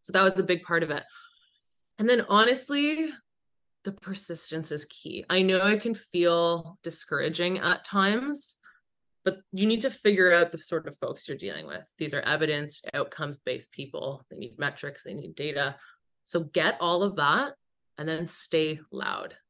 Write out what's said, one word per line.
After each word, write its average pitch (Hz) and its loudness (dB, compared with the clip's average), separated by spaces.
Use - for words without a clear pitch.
So - -10
that 190 6
was 190 6
a - 2
big 175 0
part 170 2
of 151 -4
it. 143 -4
And 220 2
then 240 6
honestly, 285 4
the 196 -6
persistence 165 -10
is 151 -8
key. - -12
I 185 4
know 190 4
it 214 4
can 233 -2
feel 170 2
discouraging 165 -2
at - 0
times, 226 0
but 185 0
you 190 0
need 220 2
to 269 0
figure 185 4
out 170 6
the 160 -10
sort 160 -6
of 143 -16
folks - -8
you're 139 -6
dealing 78 -10
with. 73 -12
These 147 -6
are 143 -2
evidence, 151 -2
outcomes-based 143 -6
people. - -10
They - -16
need 202 -14
metrics, 143 -8
they 113 -12
need 151 -14
data. 139 -4
So - -2
get 165 0
all 175 2
of 196 0
that 160 2
and 156 -6
then 160 -4
stay 156 -2
loud. - -8